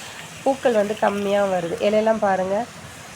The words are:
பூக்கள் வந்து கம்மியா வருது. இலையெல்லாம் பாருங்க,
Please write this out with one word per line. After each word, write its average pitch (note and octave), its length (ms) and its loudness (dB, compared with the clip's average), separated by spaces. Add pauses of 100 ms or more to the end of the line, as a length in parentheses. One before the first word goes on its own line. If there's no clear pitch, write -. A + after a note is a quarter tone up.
(440)
பூக்கள் C4+ 300 2
வந்து G#3 260 2
கம்மியா G3+ 440 2
வருது. F3+ 360 0
இலையெல்லாம் G#3+ 400 2
பாருங்க, F#3+ 360 2 (600)